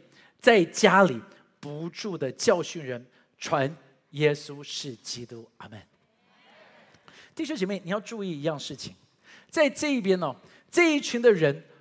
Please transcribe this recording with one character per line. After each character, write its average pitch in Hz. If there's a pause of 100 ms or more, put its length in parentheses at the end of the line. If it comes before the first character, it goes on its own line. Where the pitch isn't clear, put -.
(400)
在 214
家 190
里 135 (400)
不 151
住 180
的 135
教 180
训 -
人， 127 (320)
传 147 (360)
耶 151
稣 143
是 135
基 -
督。 117 (120)
阿 -
们。 107 (1600)
弟 320
兄 302
姐 190
妹， 190
你 165
要 208
注 220
意 190
一 143
样 156
事 139
情， - (540)
在 302
这 294
一 254
边 190
呢， 151 (380)
这 330
一 285
群 240
的 247
人， 156 (180)